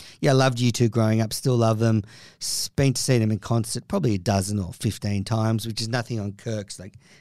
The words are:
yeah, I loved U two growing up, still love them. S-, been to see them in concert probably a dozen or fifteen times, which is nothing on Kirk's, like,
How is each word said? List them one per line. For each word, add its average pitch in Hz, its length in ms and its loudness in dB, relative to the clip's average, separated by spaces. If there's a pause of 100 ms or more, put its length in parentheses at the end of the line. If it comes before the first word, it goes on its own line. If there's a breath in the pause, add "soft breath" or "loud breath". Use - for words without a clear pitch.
(200 loud breath)
yeah, 147 100 2
I 135 40 6
loved 131 260 4
U 123 100 4
two 117 180 2
growing 110 320 2
up, 110 120 -2
still 127 240 0
love 113 240 4
them. 110 220 2 (380 loud breath)
S-, - 280 -6
been 139 260 2
to - 80 -4
see 127 160 2
them 110 140 2
in 101 80 -2
concert - 480 -4
probably 147 260 0
a 98 40 0
dozen 98 400 0
or 87 140 -6
fifteen 101 520 -4
times, 110 420 -2
which 110 140 -8
is 113 80 -6
nothing 120 300 -4
on 101 140 -6
Kirk's, 104 460 -10
like, 92 160 -16 (260 soft breath)